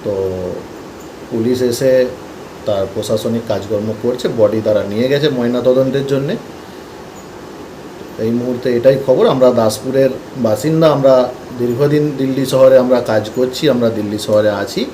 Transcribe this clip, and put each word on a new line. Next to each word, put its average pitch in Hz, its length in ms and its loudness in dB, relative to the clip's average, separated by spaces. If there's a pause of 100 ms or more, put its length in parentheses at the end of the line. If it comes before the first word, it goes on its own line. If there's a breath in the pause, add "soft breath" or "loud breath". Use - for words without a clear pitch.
তো 95 260 -2 (1000)
পুলিশ 123 320 0
এসে 127 440 2 (600)
তার 98 280 -2
প্রশাসনিক 113 540 -2
কাজকর্ম 107 540 -4
করছে, 123 340 -2
বডি 107 280 2
তারা 107 180 2
নিয়ে 104 260 -2
গেছে 143 200 2
ময়নাতদন্তের 127 760 0
জন্যে। 139 300 -2 (1800)
এই 113 120 -2
মুহূর্তে 120 460 -2
এটাই 131 300 4
খবর। 151 200 4
আমরা 131 240 6
দাসপুরের 123 600 2 (260)
বাসিন্দা, 147 520 2
আমরা 131 440 4 (260)
দীর্ঘদিন 143 600 2
দিল্লি 135 280 0
শহরে 131 320 6
আমরা 123 220 4
কাজ 107 340 0
করছি, 127 360 0
আমরা 117 200 2
দিল্লি 104 280 -4
শহরে 107 320 2
আছি 101 440 -4